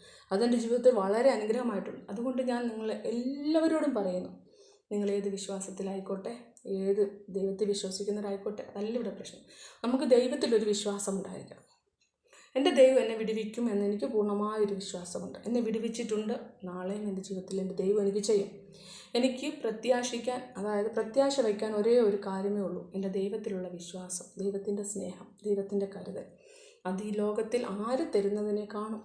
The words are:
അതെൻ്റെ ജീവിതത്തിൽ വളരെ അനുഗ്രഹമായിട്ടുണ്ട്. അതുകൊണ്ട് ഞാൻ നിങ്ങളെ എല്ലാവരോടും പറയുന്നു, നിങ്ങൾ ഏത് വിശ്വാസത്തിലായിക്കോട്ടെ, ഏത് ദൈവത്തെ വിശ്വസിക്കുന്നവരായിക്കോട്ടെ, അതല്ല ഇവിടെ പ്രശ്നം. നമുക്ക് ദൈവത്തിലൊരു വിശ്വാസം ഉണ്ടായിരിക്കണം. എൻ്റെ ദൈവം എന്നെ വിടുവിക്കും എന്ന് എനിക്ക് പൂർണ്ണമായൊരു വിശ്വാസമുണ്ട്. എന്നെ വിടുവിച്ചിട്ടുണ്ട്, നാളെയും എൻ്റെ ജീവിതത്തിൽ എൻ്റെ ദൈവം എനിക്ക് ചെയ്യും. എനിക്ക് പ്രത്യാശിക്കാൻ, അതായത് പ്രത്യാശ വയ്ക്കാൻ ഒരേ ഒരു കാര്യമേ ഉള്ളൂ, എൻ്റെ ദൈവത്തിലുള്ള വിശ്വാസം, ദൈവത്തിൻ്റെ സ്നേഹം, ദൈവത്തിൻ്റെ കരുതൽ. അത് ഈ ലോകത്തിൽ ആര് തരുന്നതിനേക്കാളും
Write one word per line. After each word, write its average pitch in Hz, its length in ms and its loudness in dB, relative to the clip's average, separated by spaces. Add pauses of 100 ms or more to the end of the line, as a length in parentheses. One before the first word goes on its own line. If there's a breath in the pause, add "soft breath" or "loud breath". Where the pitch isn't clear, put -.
(320 loud breath)
അതെൻ്റെ 233 260 4
ജീവിതത്തിൽ 240 380 6
വളരെ 214 360 4
അനുഗ്രഹമായിട്ടുണ്ട്. 214 760 -2
അതുകൊണ്ട് 247 340 -2
ഞാൻ 240 240 0
നിങ്ങളെ 220 380 -4
എല്ലാവരോടും 285 920 0
പറയുന്നു, 180 360 -2 (580 soft breath)
നിങ്ങൾ 208 220 0
ഏത് 202 180 0
വിശ്വാസത്തിലായിക്കോട്ടെ, 190 1040 -6 (420)
ഏത് 196 260 2 (280)
ദൈവത്തെ 196 360 -2
വിശ്വസിക്കുന്നവരായിക്കോട്ടെ, 202 1000 -4
അതല്ല 208 300 -4
ഇവിടെ 202 180 -4
പ്രശ്നം. - 260 -14 (400 loud breath)
നമുക്ക് 262 280 2
ദൈവത്തിലൊരു 240 560 4
വിശ്വാസം 202 500 -2
ഉണ്ടായിരിക്കണം. - 500 -10 (920 loud breath)
എൻ്റെ 277 160 6
ദൈവം 262 280 10
എന്നെ 220 160 2
വിടുവിക്കും 220 540 -2
എന്ന് 202 160 2
എനിക്ക് 208 260 0
പൂർണ്ണമായൊരു 208 640 2
വിശ്വാസമുണ്ട്. 185 640 -8
എന്നെ 240 220 0
വിടുവിച്ചിട്ടുണ്ട്, 220 720 -2 (300)
നാളെയും 185 440 -6
എൻ്റെ 190 140 -4
ജീവിതത്തിൽ 190 400 -6
എൻ്റെ 185 140 -4
ദൈവം 202 260 2
എനിക്ക് 202 280 2
ചെയ്യും. 202 200 4 (640 loud breath)
എനിക്ക് 254 320 2 (120)
പ്രത്യാശിക്കാൻ, 247 800 0 (160)
അതായത് 208 380 -2
പ്രത്യാശ 269 460 2
വയ്ക്കാൻ 214 360 0
ഒരേ 233 240 4
ഒരു 208 180 6
കാര്യമേ 202 440 -2
ഉള്ളൂ, 180 200 -4 (120)
എൻ്റെ 190 160 -2
ദൈവത്തിലുള്ള 196 600 -4
വിശ്വാസം, 180 560 -10 (120)
ദൈവത്തിൻ്റെ 196 460 -2
സ്നേഹം, 190 440 -8 (140)
ദൈവത്തിൻ്റെ 196 480 0
കരുതൽ. 185 360 -10 (600 loud breath)
അത് 190 180 -2
ഈ 208 80 -6
ലോകത്തിൽ 208 500 0 (180)
ആര് 254 300 0
തരുന്നതിനേക്കാളും 208 960 0